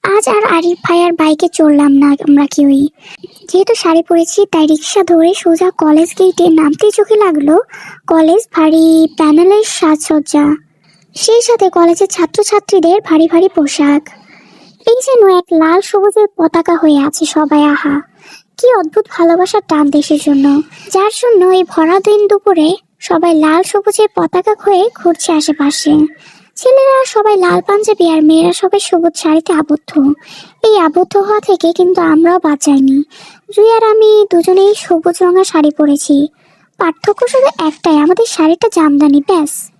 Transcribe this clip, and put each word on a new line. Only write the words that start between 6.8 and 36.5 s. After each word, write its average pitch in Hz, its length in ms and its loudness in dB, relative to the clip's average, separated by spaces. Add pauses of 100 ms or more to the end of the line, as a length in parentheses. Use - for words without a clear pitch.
চোখে 427 260 0
লাগলো 320 420 0 (500)
কলেজ 330 480 2
ভারী 320 500 2 (100)
প্যানেলের 349 500 2
সাজসজ্জা, 302 920 -2 (580)
সেই 466 280 0
সাথে 453 260 0
কলেজের 339 400 0
ছাত্রছাত্রীদের 392 960 -2
ভারী 320 280 0
ভারী 359 160 2
পোশাক। 285 600 -2 (800)
এই 466 80 2 (120)
যেন 415 320 4
এক 349 140 -2
লাল 320 280 2
সবুজের 403 460 0 (100)
পতাকা 330 380 -2
হয়ে 311 240 2
আছে 294 260 -4
সবাই। 294 380 -2
আহা, 294 380 -2 (580)
কি 494 160 2
অদ্ভুত 370 360 -2
ভালোবাসার 359 580 0
টান 294 220 0
দেশের 294 360 0
জন্য, 285 360 0 (300)
যার 392 180 0 (120)
জন্য 440 220 2
এই 370 180 2
ভরা 339 380 0
দিন 415 280 0
দুপুরে 370 460 0 (240)
সবাই 339 360 -2
লাল 311 280 2
সবুজের 415 540 -2
পতাকা 359 420 -2
হয়ে 403 360 0
ঘুরছে - 380 -4
আশেপাশে। 294 580 -2 (680)
ছেলেরা 539 500 2
সবাই 427 300 0
লাল 359 240 0
পাঞ্জাবি 403 500 0
আর 320 120 0
মেয়েরা 320 300 2
সবাই 392 280 -2
সবুজ 339 380 -2
শাড়িতে 320 340 -2
আবদ্ধ। 294 600 -2 (500)
এই 427 160 2
আবদ্ধ 349 380 -2
হওয়া 415 240 0
থেকে 339 320 -2
কিন্তু 359 280 0
আমরাও 330 440 2
বাদ 294 160 0
যাইনি। 269 420 2 (540)
জুই 427 140 4
আর 453 140 2
আমি 427 460 2
দুজনেই 370 440 2
সবুজ 339 480 -2
রঙের 359 220 2
শাড়ি 302 260 0
পরেছি। 294 560 0 (520)